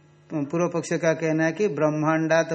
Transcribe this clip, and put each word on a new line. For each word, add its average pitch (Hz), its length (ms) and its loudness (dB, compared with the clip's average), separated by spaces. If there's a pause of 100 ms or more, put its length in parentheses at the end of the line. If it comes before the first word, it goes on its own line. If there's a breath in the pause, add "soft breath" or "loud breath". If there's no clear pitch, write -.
(300)
तो 151 160 -4
पूर्व 170 240 0
पक्ष 165 220 -4
का 160 220 2
कहना 160 300 0
है 165 80 0
कि 202 180 -2
ब्रह्मांडात 160 840 2